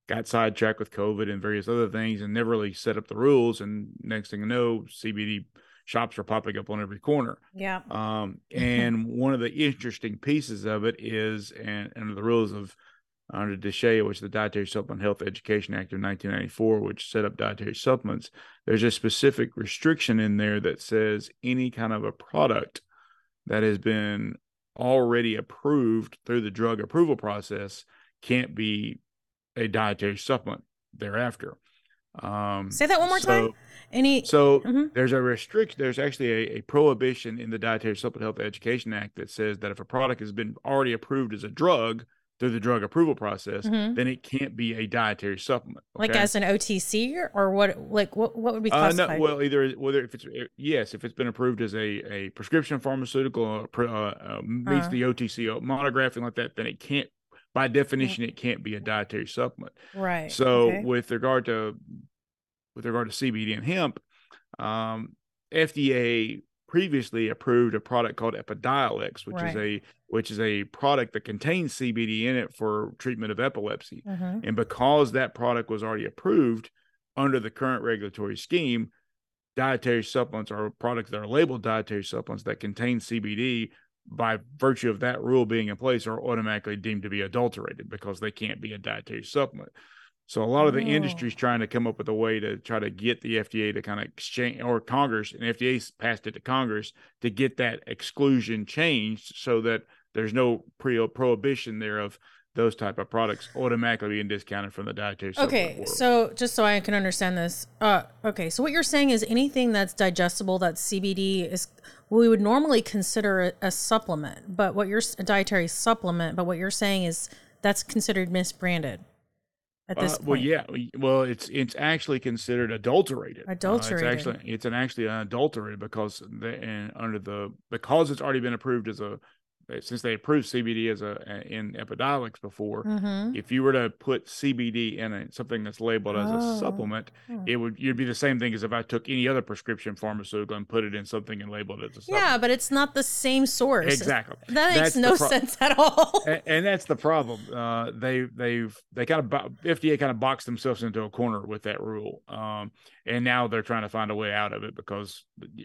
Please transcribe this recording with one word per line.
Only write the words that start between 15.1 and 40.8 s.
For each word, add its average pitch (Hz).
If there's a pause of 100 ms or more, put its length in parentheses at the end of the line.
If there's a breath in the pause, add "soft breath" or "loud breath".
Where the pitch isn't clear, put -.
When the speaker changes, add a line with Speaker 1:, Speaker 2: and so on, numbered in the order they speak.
Speaker 1:
Education 101
Act 92
of 98
nineteen 98
ninety-four, 104
which -
set 107
up 101
dietary 107
supplements, 110 (340 loud breath)
there's 110
a 120
specific -
restriction 110
in 104
there 104
that -
says 107 (140)
any 127
kind 113
of 107
a 104
product - (640 soft breath)
that 107
has 107
been 104 (420)
already 120
approved 117
through 120
the 104
drug 110
approval 151
process 101 (380 soft breath)
can't 123
be 107 (560)
a 113
dietary 104
supplement - (300)
thereafter. 110 (600)
Um, 101
Speaker 2:
Say -
that 339
one 349
more 370
Speaker 1:
so, -
Speaker 2:
time. 220 (400 loud breath)
Any 269
Speaker 1:
so 143
Speaker 2:
Mm-hmm. 254 (100)
Speaker 1:
there's 127
a 135
restrict-, 127
there's 131
actually 135
a, 113
a 113
prohibition 127
in 113
the 113
Dietary 110
Supplement 110
Health 107
Education 113
Act 104
that -
says 107
that 101
if 98
a 101
product 127
has 107
been 110 (100)
already 135